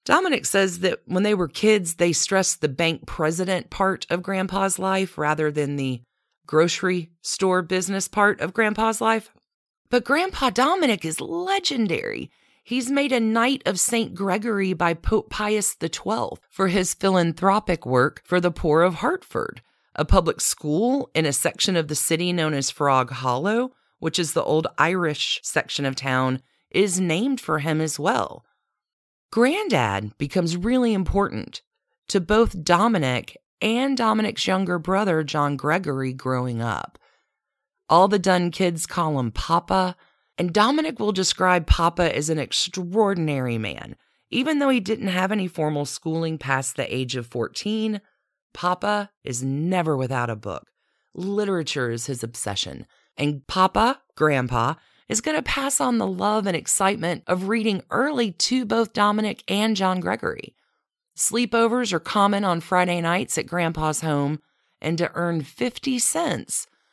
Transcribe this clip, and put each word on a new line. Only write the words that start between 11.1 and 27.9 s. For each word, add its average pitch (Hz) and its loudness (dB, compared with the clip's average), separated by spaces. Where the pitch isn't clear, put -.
legendary. 262 -2
He's 247 -4
made 277 2
a 247 4
Knight 226 2
of 190 0
Saint 226 0
Gregory 196 0
by 170 0
Pope - -2
Pius 208 -2
the 165 -6
twelfth - -6
for 190 0
his 180 0
philanthropic 185 2
work 127 2
for 180 0
the 175 2
poor 160 2
of 180 2
Hartford. - -4
A 151 0
public 165 4
school 220 0
in 160 2
a 143 0
section - 0
of 156 0
the 147 -6
city 175 0
known 156 0
as 139 -2
Frog 131 0
Hollow, 147 -2
which 165 -2
is 165 -2
the - 2
old 160 0
Irish 165 0
section - -4
of 135 -2
town, 131 0
is 185 2
named 190 0
for 151 -2
him 156 0
as 156 -2